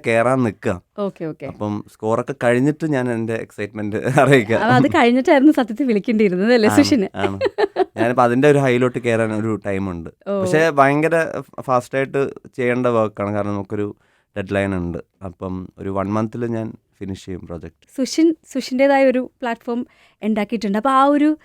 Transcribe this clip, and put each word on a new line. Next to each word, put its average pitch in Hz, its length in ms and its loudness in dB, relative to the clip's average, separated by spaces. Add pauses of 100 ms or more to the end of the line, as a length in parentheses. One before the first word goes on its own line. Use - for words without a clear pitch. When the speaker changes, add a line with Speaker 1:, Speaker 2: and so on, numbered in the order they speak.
Speaker 1:
കേറാൻ 123 360 2
നിക്കാ. 104 360 -2 (200)
Speaker 2:
ഓക്കെ, 190 260 -8
ഓക്കെ. 156 200 -12
Speaker 1:
അപ്പം 104 380 -8 (100)
സ്കോറൊക്കെ 117 500 -4
കഴിഞ്ഞിട്ട് 131 440 2
ഞാൻ 127 240 0
എന്റെ 113 220 -4
എക്സൈറ്റ്മെന്റ് 104 640 -8
<laughs> 123 260 2
അറിയിക്കാം. 123 380 4
Speaker 2:
അപ്പൊ 226 140 2
അത് 254 140 4
കഴിഞ്ഞിട്ടായിരുന്നു 269 640 4
സത്യത്തിൽ 254 320 -2
വിളിക്കേണ്ടിയിരുന്നത് 214 680 2
അല്ലേ 214 160 4
Speaker 1:
ആണ്, 214 140 0
Speaker 2:
സുഷിന്? 240 340 -2
Speaker 1:
ആണ്. - 220 -4 (580)
ഞാനിപ്പോ 123 260 2
അതിന്റെ 131 280 4
ഒരു 143 60 4
ഹൈയിലോട്ട് 127 420 0
കേറാൻ 113 340 0
ഒരു 107 320 -2
ടൈം 98 240 -4
ഉണ്ട്. 82 200 -8 (180)
Speaker 2:
ഓ. 196 140 -4
Speaker 1:
പക്ഷേ 165 280 2
ഭയങ്കര 151 560 2 (140)
ഫ-, - 220 -14
ഫാസ്റ്റായിട്ട് 135 680 -2 (280)
ചെയ്യേണ്ട 123 300 0
വർക്കാണ്. 104 460 0
കാരണം 101 200 -2
നമുക്കൊരു 104 420 -6 (420)
ഡെഡ്ലൈൻ 98 380 -2
ഉണ്ട്. 85 220 -4 (280)
അപ്പം 92 520 -10
ഒരു 92 120 -10
വൺ 98 240 -4
മന്തിൽ 113 320 -4
ഞാൻ 113 280 -6 (260)
ഫിനിഷ് 95 260 -12
ചെയ്യും 92 200 -12
പ്രോജക്റ്റ്. 85 420 -16 (100)
Speaker 2:
സുഷിൻ, 320 380 0 (180)
സുഷിൻ്റെതായ 269 520 2
ഒരു 254 260 0 (100)
പ്ലാറ്റ്ഫോം 240 460 -6 (360)
ഉണ്ടാക്കിയിട്ടുണ്ട്. 214 540 -2
അപ്പൊ 247 120 0
ആ 269 140 4
ഒരു, 294 420 4